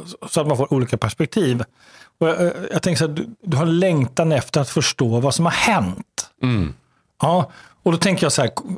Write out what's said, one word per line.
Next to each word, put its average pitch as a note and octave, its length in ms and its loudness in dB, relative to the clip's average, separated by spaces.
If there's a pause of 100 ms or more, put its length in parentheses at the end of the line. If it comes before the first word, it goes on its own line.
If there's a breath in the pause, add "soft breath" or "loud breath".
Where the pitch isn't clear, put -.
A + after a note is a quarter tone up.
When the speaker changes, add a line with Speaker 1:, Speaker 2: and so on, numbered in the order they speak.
(300)
Speaker 1:
så E3 100 0
att D3 60 0
man D3 100 2
får C#3 180 0
olika B2 240 2
perspektiv. B2+ 680 0 (540 loud breath)
Och D#3+ 100 2
jag, F3 240 2 (200)
jag F3+ 100 0
tänker F3+ 160 -2
så E3 80 0
här, D3+ 80 -4
du, F3 120 -6 (160)
du E3 140 -2
har D#3+ 100 0
längtan E3 680 2
efter C#3+ 280 0
att C3+ 80 -2
förstå A#2+ 520 0
vad C3+ 140 0
som E3 120 0
har E3 60 0
hänt. - 800 -2 (120)
Speaker 2:
Mm. G2+ 320 0 (460)
Speaker 1:
Ja. E3 300 2 (320 loud breath)
Och F3 100 2
då E3+ 60 2
tänker F3+ 260 2
jag C#3+ 80 2
så C#3+ 100 2
här, A#2 80 0 (280)